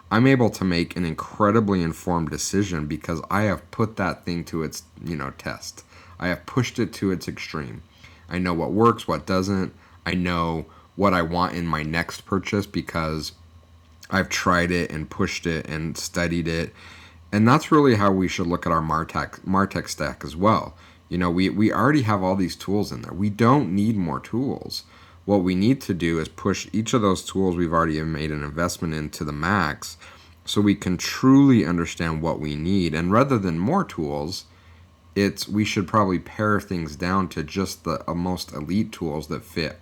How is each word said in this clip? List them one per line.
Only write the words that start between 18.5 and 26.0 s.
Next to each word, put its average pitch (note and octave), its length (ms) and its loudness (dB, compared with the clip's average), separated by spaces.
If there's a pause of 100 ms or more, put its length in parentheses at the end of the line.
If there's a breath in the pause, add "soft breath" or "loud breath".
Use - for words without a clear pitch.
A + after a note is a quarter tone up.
at E2+ 60 2
our E2 80 2
Martech, D#2+ 600 -4
Martech F#2+ 480 0
stack - 360 -6
as D2 100 -10
well. F#2 400 2 (360 soft breath)
You F2 80 -2
know, F2+ 120 2
we, F2+ 200 2
we G#2+ 220 2
already C3+ 300 4
have G#2 200 2
all F#2 140 2
these - 200 0
tools - 340 -2
in B1 120 -8
there. - 100 -10
We G2+ 180 0
don't A2+ 440 4
need G#2 220 2
more D#2+ 240 -2
tools. - 640 -6 (400 loud breath)
What G2 180 4
we F2+ 120 2
need A#2 280 4
to G2+ 120 -2
do E2+ 240 0